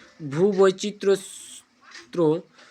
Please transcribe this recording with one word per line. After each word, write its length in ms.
ভূবৈচিত্র্য 2000